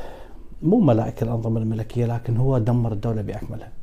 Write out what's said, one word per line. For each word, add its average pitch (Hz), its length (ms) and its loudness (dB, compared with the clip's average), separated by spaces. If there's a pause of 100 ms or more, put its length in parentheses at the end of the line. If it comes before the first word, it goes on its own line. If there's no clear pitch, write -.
(640)
مو 196 180 4
ملائكة 117 440 4
الأنظمة 113 360 0
الملكية، 110 460 -2
لكن 117 300 -2
هو 131 220 4
دمر 117 340 2
الدولة 107 300 -2
بأكملها. 104 500 -8 (100)